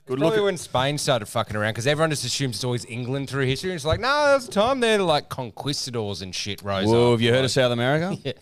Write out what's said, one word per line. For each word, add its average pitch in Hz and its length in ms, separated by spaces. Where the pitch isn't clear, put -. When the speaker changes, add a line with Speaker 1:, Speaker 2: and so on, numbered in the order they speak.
Speaker 1:
Good 127 120
Speaker 2:
Probably 156 140
Speaker 1:
look 220 60
at 208 60
Speaker 2:
when 190 140
Spain 139 400
started 123 300
fucking 107 280
around, 107 200
'cause 117 120
everyone 151 220
just 131 160
assumes 120 320
it's - 80
always 123 240
England 123 400
through 135 160
history. 135 260
It's 151 140
like, 170 160
no, 285 240
there 285 100
was 254 140
a - 20
time 247 300
there, 220 200
like, 156 280
conquistadors 117 920
and 92 140
shit - 260
rose 98 280
Speaker 1:
Whoa, 117 180
Speaker 2:
up. 120 60
Speaker 1:
have 113 80
you 117 80
heard 120 80
of 131 60
Speaker 2:
Like 127 80
Speaker 1:
South 127 200
America? 143 500
Speaker 2:
<laughs> - 40
Yeah, 131 160